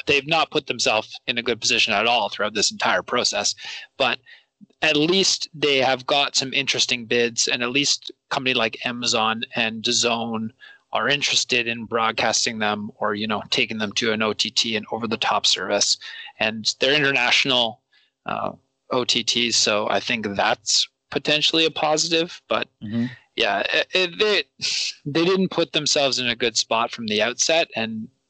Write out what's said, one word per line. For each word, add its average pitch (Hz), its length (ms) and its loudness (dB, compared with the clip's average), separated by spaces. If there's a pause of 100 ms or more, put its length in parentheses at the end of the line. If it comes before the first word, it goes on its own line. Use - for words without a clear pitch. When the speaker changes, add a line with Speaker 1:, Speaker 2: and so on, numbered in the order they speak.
Speaker 1:
they've 143 220 0
not 156 240 0
put 147 160 -4
themselves 113 580 -2
in 123 120 -4
a 117 60 -2
good 117 180 -2
position 113 320 2
at 107 140 2
all 117 200 4
throughout 107 280 -4
this 98 160 0
entire 104 300 0
process, 104 540 -2 (420)
but 123 220 0 (600)
at 156 160 2
least 175 560 2
they 143 240 2
have 127 280 2
got 143 300 2
some 131 180 -2
interesting 127 520 0
bids, 120 420 2
and 131 160 -2
at 120 80 -2
least - 380 0
a - 240 -12
company 131 200 0
like 113 320 0
Amazon 120 580 0 (120)
and 113 260 -2
dazn 117 680 -2 (420)
are 110 160 0
interested 127 600 0
in 117 180 -6
broadcasting 113 720 0
them 107 360 -2
or, 107 200 -2
you 107 120 -4
know, 104 220 -2
taking 117 280 -2
them 104 160 -4
to 117 180 0
an 107 100 -2
O 107 120 0
T - 160 -2
T, 113 260 -2
an 104 160 -4
over-the-top 110 540 -2
service. 101 520 0 (420)
And 110 400 -2
they're 135 160 4
international, 123 840 2 (440)
uh, - 260 -4 (400)
O 123 140 0
T 117 180 2
Ts, 117 320 0
so 107 340 2
I 101 120 0
think 113 340 -2
that's - 520 0 (240)
potentially 151 540 2
a 160 60 0
positive. 160 800 0
But 113 180 -2 (160)
Speaker 2:
Mm-hmm. 113 220 -2 (300)
Speaker 1:
yeah, 107 280 0 (100)
it, 151 200 0
it, 180 260 0
they, 208 240 2 (640)
they 156 200 0
didn't 190 260 2
put 170 220 0
themselves 139 460 2
in 127 80 -2
a 117 80 0
good 117 220 -2
spot 113 340 0
from 117 160 -8
the 104 140 2
outset, 135 540 2
and, 110 320 -4 (220)